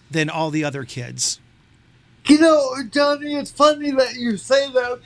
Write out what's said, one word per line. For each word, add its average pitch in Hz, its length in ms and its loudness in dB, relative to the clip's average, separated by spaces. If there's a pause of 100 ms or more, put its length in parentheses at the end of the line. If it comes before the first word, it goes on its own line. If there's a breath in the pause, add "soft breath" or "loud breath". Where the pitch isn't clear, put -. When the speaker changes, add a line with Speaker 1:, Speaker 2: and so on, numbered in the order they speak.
Speaker 1:
than 156 220 -4
all 160 200 -4
the 156 120 -2
other 139 220 -6
kids? 123 560 -8 (880)
Speaker 2:
You 302 120 6
know, 302 360 4 (140)
Johnny, 285 460 -2
it's 285 160 -6
funny 294 400 2
that 254 240 0
you 240 220 -4
say 277 340 0
that 247 360 -2